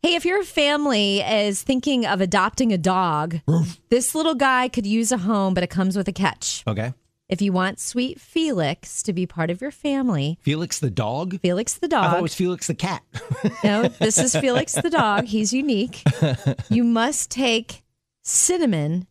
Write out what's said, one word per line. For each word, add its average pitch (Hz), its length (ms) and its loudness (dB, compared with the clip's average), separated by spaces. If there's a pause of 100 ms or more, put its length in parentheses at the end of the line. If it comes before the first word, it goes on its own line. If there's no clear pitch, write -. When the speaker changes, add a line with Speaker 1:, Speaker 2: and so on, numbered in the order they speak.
Speaker 1:
Hey, 339 140 2
if 339 100 -2
your 370 200 0
family 285 760 2
is 208 420 0
thinking 254 420 0
of 185 140 0
adopting 202 520 2
a 185 60 2
dog, 165 720 0
Speaker 2:
Roof. 165 400 0
Speaker 1:
this 240 260 2
little 311 220 2
guy 254 320 2
could 240 180 -4
use 220 240 2
a 247 80 0
home, 190 360 2
but 185 100 2
it 175 60 -6
comes 185 260 0
with 190 100 -2
a 196 60 -4
catch. - 560 -4
Speaker 2:
Okay. 110 260 -4 (340)
Speaker 1:
If 185 140 -2
you 196 100 2
want 185 280 -2
sweet - 400 -4
Felix 202 800 -2
to 202 100 -2
be 180 140 -2
part 165 240 -4
of 180 100 -4
your 277 120 -8
family. 220 680 0
Speaker 2:
Felix 156 380 -2
the 139 100 -2
dog? 131 520 -4
Speaker 1:
Felix 185 340 0
the - 140 -4
Speaker 2:
I - 20 -2
thought 208 220 2
Speaker 1:
dog. 175 80 2
Speaker 2:
it - 20 0
was 165 140 -4
Felix 180 320 -2
the 160 60 -2
cat. 180 280 -4 (300)
<laughs> - 320 -4
Speaker 1:
No, 214 240 2
this 220 280 0
is 247 200 2
Felix 262 380 0
the 247 140 0
dog. 233 360 2
He's 214 280 -2
unique. 254 520 -2 (320)
Speaker 2:
<laughs> - 340 -4
Speaker 1:
You 233 140 4
must 233 440 0
take 233 540 -2 (400)
Cinnamon 180 880 0